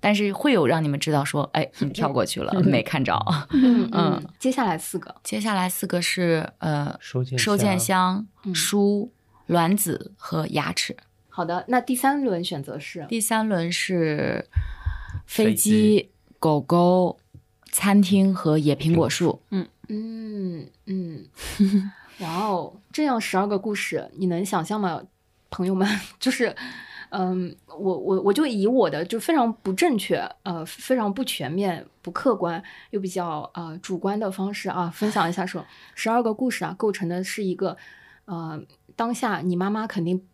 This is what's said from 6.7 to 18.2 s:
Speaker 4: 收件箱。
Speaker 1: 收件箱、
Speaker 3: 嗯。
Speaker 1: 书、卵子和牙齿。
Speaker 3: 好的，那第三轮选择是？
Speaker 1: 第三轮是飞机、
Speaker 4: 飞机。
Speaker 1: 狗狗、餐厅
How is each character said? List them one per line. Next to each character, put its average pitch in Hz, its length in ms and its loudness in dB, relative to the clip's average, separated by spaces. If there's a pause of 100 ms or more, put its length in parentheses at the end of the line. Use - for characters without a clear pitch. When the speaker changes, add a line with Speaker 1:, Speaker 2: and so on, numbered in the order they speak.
Speaker 4:
收 - 240 -4
件 127 160 -4
箱。 120 60 2
Speaker 1:
收 208 120 2
件 196 220 2
箱、 185 480 2 (180)
Speaker 3:
嗯。 190 100 -4
Speaker 1:
书、 202 580 2 (340)
卵 170 300 4
子 - 400 -4
和 160 320 -4
牙 151 240 -2
齿。 - 240 -6 (320)
Speaker 3:
好 - 160 -6
的， 170 240 -4
那 247 120 4
第 247 160 -2
三 277 280 0
轮 185 200 0
选 160 180 -6
择 135 160 -10
是？ 156 300 -14
Speaker 1:
第 233 120 -2
三 220 280 0
轮 170 220 0
是 160 760 0 (840)
飞 220 200 2
机、 220 40 4
Speaker 4:
飞 214 40 2
机。 214 560 4 (300)
Speaker 1:
狗 151 200 2
狗、 175 580 4 (520)
餐 202 320 6
厅 190 320 4